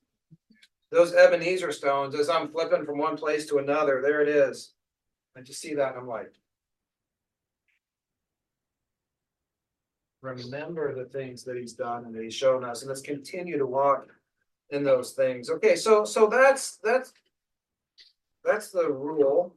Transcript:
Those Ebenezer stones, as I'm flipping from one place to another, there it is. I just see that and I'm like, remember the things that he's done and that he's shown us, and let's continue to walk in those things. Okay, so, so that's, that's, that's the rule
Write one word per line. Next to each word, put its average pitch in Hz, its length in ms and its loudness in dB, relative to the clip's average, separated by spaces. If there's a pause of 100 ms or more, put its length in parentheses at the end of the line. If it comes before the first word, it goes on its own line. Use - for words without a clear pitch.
(920)
Those 170 220 4
Ebenezer 175 580 4
stones, 139 420 -2
as 147 140 0
I'm 160 240 -2
flipping 160 320 0
from 143 140 -6
one 151 180 -2
place 151 300 -4
to 143 120 0
another, 139 440 0
there 147 180 0
it 147 80 2
is. 143 460 0 (640)
I 127 40 -20
just 131 200 -16
see 156 140 -10
that 135 180 -2
and 123 100 -12
I'm 127 40 -14
like, 110 240 -10 (4000)
remember 131 720 -8
the 127 120 -10
things 127 380 -12
that 127 120 -10
he's 120 160 -12
done 120 320 -8
and 113 100 -14
that 113 80 -10
he's 113 120 -10
shown 131 280 2
us, 120 200 -8
and 135 80 -12
let's 135 100 -10
continue 170 560 -8
to 135 100 0
walk 139 420 0 (600)
in 143 160 -4
those 127 280 2
things. 127 360 -2
Okay, - 280 2
so, 214 280 4
so 214 220 2
that's, 262 580 4
that's, 254 300 0 (1300)
that's 202 260 0
the 165 220 -2
rule 147 640 0